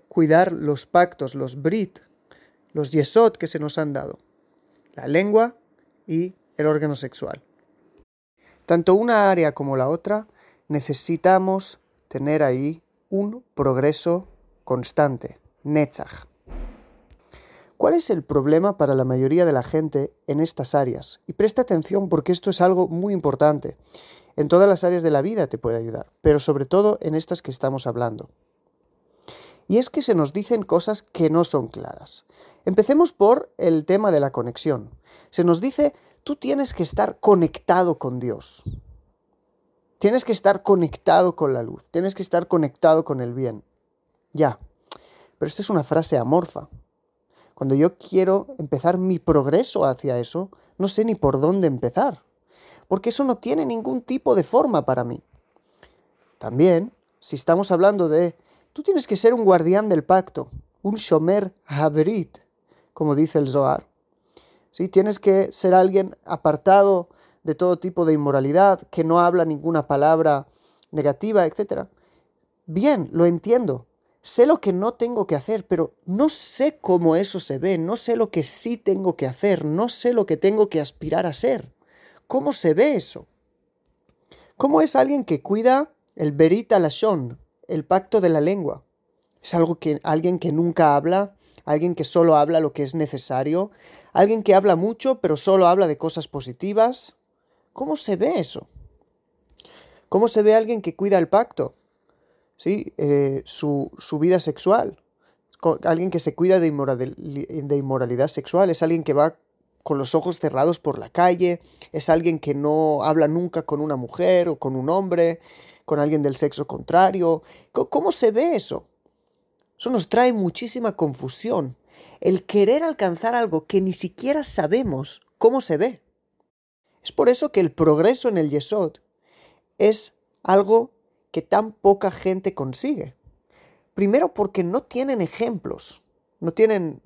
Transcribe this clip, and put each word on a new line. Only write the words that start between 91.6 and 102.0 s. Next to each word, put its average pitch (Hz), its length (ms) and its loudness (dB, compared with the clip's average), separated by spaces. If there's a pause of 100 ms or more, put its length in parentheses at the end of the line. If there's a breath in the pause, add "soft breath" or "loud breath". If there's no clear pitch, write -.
alguien 160 320 -2
que 156 80 -6
solo 170 320 4
habla 151 240 4
lo 156 140 0
que 147 100 -6
es 135 100 -6
necesario, 151 800 -4 (420 soft breath)
alguien 208 300 2
que 208 100 4
habla 190 220 6
mucho 226 460 -2
pero 156 160 0
solo 190 300 4
habla 180 200 4
de 147 100 -4
cosas 160 300 -6
positivas? 196 880 -4 (580)
¿Cómo 294 220 -8
se 208 220 -6
ve 269 220 0
eso? - 280 -10 (1400 soft breath)
¿Cómo 214 180 2
se 220 140 2
ve 214 120 4
alguien 220 280 0
que 175 140 -8
cuida 196 220 0
el 165 120 0
pacto? 202 460 -2 (800)